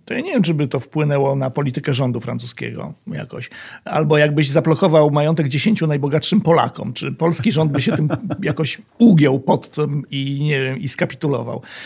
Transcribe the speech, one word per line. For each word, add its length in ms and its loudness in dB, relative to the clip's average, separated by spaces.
to 100 -8
ja 60 -4
nie 120 -6
wiem, 100 2
czy 120 0
by 140 -2
to 120 -4
wpłynęło 560 0
na 140 -2
politykę 440 -4
rządu 260 -2
francuskiego 720 -10
jakoś. 440 -10
Albo 340 2
jakbyś 320 4
zablokował 600 4
majątek 380 0
dziesięciu 380 0
najbogatszym 540 0
Polakom, 520 2
czy 200 -6
polski 400 0
rząd 200 2
by 100 0
się 100 2
tym 160 2
<laughs> 140 -6
jakoś 360 -4
ugiął 420 6
pod 300 0
tym 400 -2
i, 320 -4
nie 220 0
wiem, 140 -4
i 100 -6
skapitulował. 760 -4